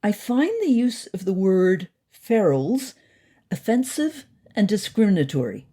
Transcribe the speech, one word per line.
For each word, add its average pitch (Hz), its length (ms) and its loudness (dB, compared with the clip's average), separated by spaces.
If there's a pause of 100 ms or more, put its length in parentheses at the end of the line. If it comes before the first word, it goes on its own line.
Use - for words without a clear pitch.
I 208 80 0
find 254 400 0 (100)
the 370 100 0
use 240 360 0
of 185 180 -10
the 190 80 0
word 185 560 2 (240)
ferals 208 800 0 (560)
offensive 262 760 -2 (300)
and 202 120 2
discriminatory 160 1040 0